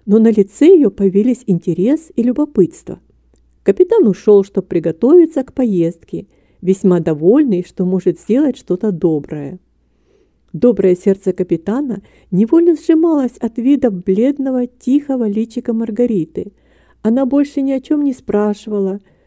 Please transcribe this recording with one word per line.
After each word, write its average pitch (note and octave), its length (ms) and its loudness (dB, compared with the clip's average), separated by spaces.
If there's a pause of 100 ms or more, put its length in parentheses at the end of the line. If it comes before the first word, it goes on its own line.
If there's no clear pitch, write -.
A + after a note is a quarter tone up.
но G#3 140 4
на A3+ 120 4
лице G#3 340 0
её D#4 240 6
появились G3+ 560 0
интерес F#3+ 720 -2
и A#3+ 80 -2
любопытство. B3+ 760 -2 (640)
Капитан F4+ 440 2
ушёл, G3+ 360 2
чтоб G3 240 -6
приготовиться C4 760 2
к - 100 -14
поездке, F3 720 -4 (340)
весьма F#3 380 0
довольный, F3 640 0
что - 220 -6
может F#3 340 -2
сделать C4 380 -2
что-то G3+ 340 -4
доброе. D#3 680 -4 (920)
Доброе F#3+ 420 2
сердце G3 380 -2
капитана G3 680 -6 (300)
невольно E4 440 2
сжималось D#4+ 640 0
от A3+ 180 -6
вида C4 340 0
бледного, B3 760 -2
тихого B3+ 600 -4
личика A3+ 460 -6
Маргариты. A3 800 -4 (500)
Она A#3+ 220 0
больше C#4+ 360 -2
ни C4+ 100 -2
о C4+ 80 -4
чём D4 240 -4
не C#4 100 -2
спрашивала, G#3 840 -4 (280)